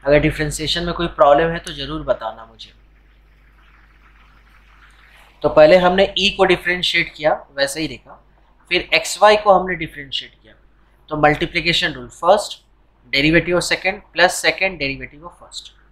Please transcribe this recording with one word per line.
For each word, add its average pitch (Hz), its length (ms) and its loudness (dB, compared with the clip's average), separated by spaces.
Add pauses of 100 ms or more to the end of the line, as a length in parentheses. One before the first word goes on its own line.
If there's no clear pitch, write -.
अगर 147 160 4
differentiation 151 640 -4
में 170 80 -4
कोई 170 140 -4 (120)
problem 156 320 4
है 170 80 -6
तो - 140 -14
ज़रूर 143 320 -10
बताना 113 400 -6
मुझे। 110 280 -20 (2750)
तो 147 80 2
पहले 156 260 8
हमने 185 420 2
e 196 180 0
को 190 80 4
डिफरेंशिएट 175 720 -2
किया, 151 180 0 (240)
वैसे 139 240 -4
ही 156 60 -6
लिखा, 131 340 -16 (500)
फिर 175 220 -4
एक्स - 280 -2
वाई 208 160 6
को 208 220 4
हमने 180 180 -6
डिफरेंशिएट 139 560 -12
किया, 107 200 -20 (560)
तो 156 120 -6
मल्टीप्लिकेशन 160 720 0
रूल, 123 160 -14 (100)
first - 420 2 (520)
derivative 160 420 2
of 170 80 0
second 190 480 -6
plus 175 320 0
second 185 360 -2
derivative 139 440 -10
of 170 160 -20
first। - 340 -20 (180)